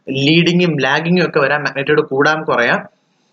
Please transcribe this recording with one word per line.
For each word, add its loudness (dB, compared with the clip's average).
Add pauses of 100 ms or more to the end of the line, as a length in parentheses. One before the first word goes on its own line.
ലീഡിങ്ങും 2
ലാഗിങ്ങും 0
ഒക്കെ -2
വരാം, 0
magnitude -2
കൂടാം 0
കുറയാം. 0 (440)